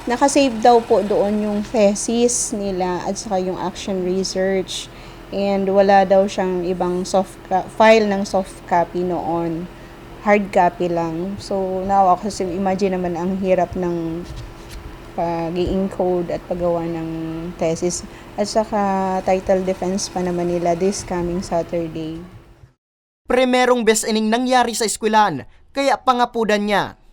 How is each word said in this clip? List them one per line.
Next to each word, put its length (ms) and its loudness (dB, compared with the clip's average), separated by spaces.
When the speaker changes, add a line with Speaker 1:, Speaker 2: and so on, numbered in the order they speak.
Speaker 1:
nakasave 560 2
daw 240 6
po 160 4
doon 480 0
yung 160 -2
thesis 880 2
nila 560 -4
at 80 -4
saka 240 -2
yung 160 -2
action 480 -4
research. 800 -2
And 320 0
wala 400 6
daw 240 6
siyang 400 -2
ibang 400 -2
soft 400 -2
ca-, 160 0
file 480 6
ng 160 -2
soft 240 -2
copy 320 0
noon. 640 -2
Hard 320 2
copy 400 2
lang. 480 -4
So, 480 -4
naawa 320 4
ako 80 -4
kasi 160 -4
imagine 560 0
naman 160 -2
ang 240 -2
hirap 320 2
ng 560 -4
pag-i-encode 1120 -2
at 160 -6
paggawa 400 -2
ng 240 -6
thesis. 480 -2
At 80 -2
saka 800 0
title 400 2
defense 480 -4
pa 80 -4
naman 320 -2
nila 240 0
this 240 -2
coming 400 -4
Saturday. 800 -4
Speaker 2:
Primerong 640 2
bes 160 2
ining 240 0
nangyari 480 2
sa 80 -2
eskwelahan, 640 2
kaya 240 2
pangapudan 720 0
niya. 320 -2